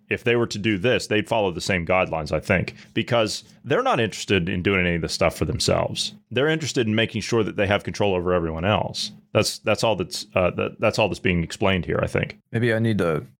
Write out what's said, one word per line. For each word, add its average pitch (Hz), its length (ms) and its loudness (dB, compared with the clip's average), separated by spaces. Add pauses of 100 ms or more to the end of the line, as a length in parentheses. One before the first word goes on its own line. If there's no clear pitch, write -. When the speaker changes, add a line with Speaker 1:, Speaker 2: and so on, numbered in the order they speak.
Speaker 1:
If 101 140 -4
they 120 140 2
were 117 100 2
to 107 100 -8
do 104 220 0
this, 101 280 0
they'd 107 200 0
follow 104 240 0
the 82 100 -8
same 90 240 -2
guidelines, 82 460 0
I 78 80 0
think, - 360 0 (180)
because 113 500 0 (220)
they're 160 180 0
not 247 160 0
interested 95 500 0
in 92 140 -2
doing 95 220 2
any 87 100 2
of 85 60 -2
this 80 120 -4
stuff 82 240 2
for - 80 -2
themselves. - 680 -2 (180)
They're 127 160 2
interested 151 400 0
in 107 80 0
making 110 260 0
sure 117 220 0
that 92 140 -2
they 101 100 2
have 101 160 2
control 95 320 0
over 90 180 2
everyone 82 320 0
else. - 460 0 (220)
That's, - 260 0
that's 107 240 0
all 110 140 2
that's, - 360 -6
uh, 92 180 2
that, - 280 -4
that's 110 180 0
all 107 120 2
that's 87 100 -4
being 87 240 0
explained 92 420 0
here, - 160 -2
I - 60 0
think. - 320 -4 (140)
Speaker 2:
Maybe 117 200 0
I 113 60 0
need 113 200 0
to 82 260 0 (140)